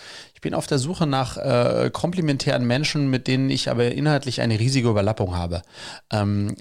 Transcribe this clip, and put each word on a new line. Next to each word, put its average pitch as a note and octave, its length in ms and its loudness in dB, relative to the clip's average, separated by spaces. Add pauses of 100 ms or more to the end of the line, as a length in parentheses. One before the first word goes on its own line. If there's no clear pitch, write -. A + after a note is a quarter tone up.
(340)
ich - 80 -20
bin - 120 -4
auf - 140 -2
der C#3+ 120 0
Suche D#3+ 280 -2
nach, C3+ 300 -2
äh, A#2+ 560 2
komplementären C#3+ 720 0
Menschen, C#3 440 0
mit C3 180 0
denen C3 220 2
ich C3+ 200 -2
aber A#2+ 220 2
inhaltlich C#3 500 0
eine A#2 180 2
riesige B2 300 2
Überlappung G#2 460 2
habe. E2+ 260 -4 (500)
Ähm, G2+ 500 0